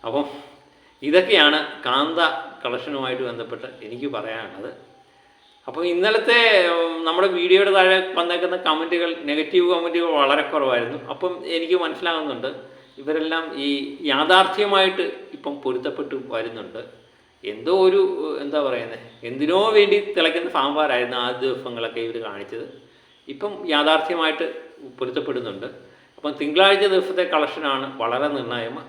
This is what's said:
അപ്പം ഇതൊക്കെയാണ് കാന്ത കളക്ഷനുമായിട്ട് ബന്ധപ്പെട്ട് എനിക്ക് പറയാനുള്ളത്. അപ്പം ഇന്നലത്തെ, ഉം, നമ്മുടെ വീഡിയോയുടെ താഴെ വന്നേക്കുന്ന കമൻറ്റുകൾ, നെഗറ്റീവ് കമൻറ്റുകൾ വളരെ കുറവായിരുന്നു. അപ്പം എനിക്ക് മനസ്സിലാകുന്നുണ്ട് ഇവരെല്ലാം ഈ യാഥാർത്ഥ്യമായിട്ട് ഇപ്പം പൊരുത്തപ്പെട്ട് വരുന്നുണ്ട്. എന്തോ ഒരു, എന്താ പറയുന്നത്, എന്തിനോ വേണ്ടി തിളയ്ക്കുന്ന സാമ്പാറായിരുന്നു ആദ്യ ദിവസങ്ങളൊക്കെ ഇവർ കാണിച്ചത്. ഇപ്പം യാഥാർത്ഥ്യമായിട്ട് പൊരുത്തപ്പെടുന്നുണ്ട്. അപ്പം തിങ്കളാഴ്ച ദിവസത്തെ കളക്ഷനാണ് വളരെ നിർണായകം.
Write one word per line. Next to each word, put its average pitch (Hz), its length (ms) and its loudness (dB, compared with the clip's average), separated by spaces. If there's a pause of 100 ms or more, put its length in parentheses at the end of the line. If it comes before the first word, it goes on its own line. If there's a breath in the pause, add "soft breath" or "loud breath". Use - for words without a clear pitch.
അപ്പം 139 180 -2 (760 soft breath)
ഇതൊക്കെയാണ് 156 560 6 (280)
കാന്ത 147 320 0 (460)
കളക്ഷനുമായിട്ട് 127 580 -6
ബന്ധപ്പെട്ട് 117 440 -10 (160)
എനിക്ക് 120 340 -8
പറയാനുള്ളത്. 110 760 -12 (760 soft breath)
അപ്പം 160 200 -6
ഇന്നലത്തെ, 220 520 2 (300)
ഉം, 165 360 -2
നമ്മുടെ 170 240 2
വീഡിയോയുടെ 185 420 4
താഴെ 190 280 6 (160)
വന്നേക്കുന്ന 175 420 -2
കമൻറ്റുകൾ, 165 680 -2
നെഗറ്റീവ് 151 520 2
കമൻറ്റുകൾ 170 360 0
വളരെ 147 320 4
കുറവായിരുന്നു. 131 560 0 (120)
അപ്പം 180 220 -4 (140)
എനിക്ക് 165 280 0
മനസ്സിലാകുന്നുണ്ട് 156 760 -4 (480 loud breath)
ഇവരെല്ലാം 160 460 -2 (220)
ഈ - 20 0 (440)
യാഥാർത്ഥ്യമായിട്ട് 185 920 4 (280)
ഇപ്പം 143 240 -10
പൊരുത്തപ്പെട്ട് 139 600 -6 (120)
വരുന്നുണ്ട്. 113 540 -8 (640 soft breath)
എന്തോ 110 340 -4
ഒരു, 190 220 6 (400)
എന്താ 143 220 -2
പറയുന്നത്, 117 360 -4 (240)
എന്തിനോ 151 480 2
വേണ്ടി 202 460 6
തിളയ്ക്കുന്ന 165 340 2
സാമ്പാറായിരുന്നു 135 680 0
ആദ്യ 123 300 -2
ദിവസങ്ങളൊക്കെ 120 540 -4
ഇവർ 113 220 -6
കാണിച്ചത്. 104 440 -12 (640 soft breath)
ഇപ്പം 202 240 -8 (160)
യാഥാർത്ഥ്യമായിട്ട് 156 800 2 (520)
പൊരുത്തപ്പെടുന്നുണ്ട്. 123 680 -6 (500 soft breath)
അപ്പം 147 240 -6
തിങ്കളാഴ്ച 190 440 4
ദിവസത്തെ 185 400 2
കളക്ഷനാണ് 139 760 -2
വളരെ 123 300 -2
നിർണായകം. 120 480 -6 (120)